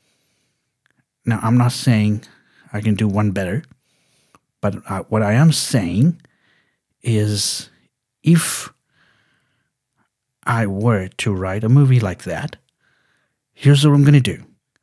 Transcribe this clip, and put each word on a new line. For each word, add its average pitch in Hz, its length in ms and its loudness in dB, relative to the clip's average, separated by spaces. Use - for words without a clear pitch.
now 113 160 -2
I'm 117 160 2
not 123 140 2
saying 107 520 0
I 104 80 -6
can 107 140 0
do 107 120 -2
one 104 260 0
better, 95 320 -6
but, 104 140 -4
uh, 98 200 -6
what 110 120 0
I 104 120 0
am 151 180 4
saying 113 680 -2
is 104 640 -4
if - 500 0
I 117 200 -2
were 101 440 -2
to - 240 -6
write 95 320 -6
a 110 40 0
movie 131 300 4
like 95 240 -4
that, 87 320 -8
here's 139 320 2
what 147 100 4
I'm 143 100 4
gonna 143 160 6
do. - 260 -8